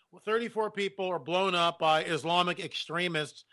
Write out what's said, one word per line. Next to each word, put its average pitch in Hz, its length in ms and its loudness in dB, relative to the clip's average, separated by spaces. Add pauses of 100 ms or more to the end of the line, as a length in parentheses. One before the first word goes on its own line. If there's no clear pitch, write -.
(240)
Thirty-four 220 480 -2
people 196 360 -4
are 175 120 -2
blown 180 340 0
up 170 240 2
by 156 260 4
Islamic 170 560 0
extremists. 160 920 -4